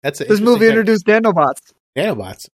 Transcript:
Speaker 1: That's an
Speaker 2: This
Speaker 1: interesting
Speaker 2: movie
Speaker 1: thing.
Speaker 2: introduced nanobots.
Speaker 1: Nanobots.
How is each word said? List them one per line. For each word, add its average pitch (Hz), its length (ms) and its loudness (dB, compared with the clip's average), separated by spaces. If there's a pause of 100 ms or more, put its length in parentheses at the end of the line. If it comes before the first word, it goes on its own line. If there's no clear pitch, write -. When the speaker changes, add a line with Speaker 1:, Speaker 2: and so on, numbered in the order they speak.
Speaker 1:
That's 143 180 -6
an 143 60 -8
Speaker 2:
This 208 120 2
Speaker 1:
interesting 214 60 -2
Speaker 2:
movie 240 140 4
Speaker 1:
thing. 226 100 4
Speaker 2:
introduced 220 380 0
nanobots. 202 640 0 (240)
Speaker 1:
Nanobots. 131 600 -8